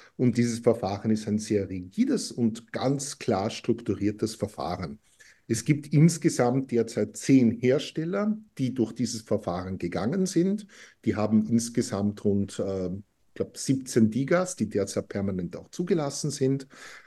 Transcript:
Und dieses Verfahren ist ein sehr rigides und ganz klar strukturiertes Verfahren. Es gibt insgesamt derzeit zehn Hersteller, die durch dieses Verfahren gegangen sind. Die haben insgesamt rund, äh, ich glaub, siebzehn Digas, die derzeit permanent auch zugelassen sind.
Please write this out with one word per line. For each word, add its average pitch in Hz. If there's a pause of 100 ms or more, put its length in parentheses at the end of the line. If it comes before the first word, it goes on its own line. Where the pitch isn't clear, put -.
(160)
Und 123
dieses 120
Verfahren 101
ist 107
ein 104
sehr 98
rigides 202
und -
ganz 135
klar 104
strukturiertes 107
Verfahren. 90 (480)
Es 110
gibt 147
insgesamt 135
derzeit 110
zehn 127
Hersteller, 170 (180)
die 127
durch 110
dieses 113
Verfahren 92
gegangen 90
sind. 190 (380)
Die 107
haben 107
insgesamt 110
rund, 101
äh, 95
ich -
glaub, -
siebzehn 127
Digas, 170
die 107
derzeit 98
permanent 95
auch -
zugelassen 156
sind. 135 (380)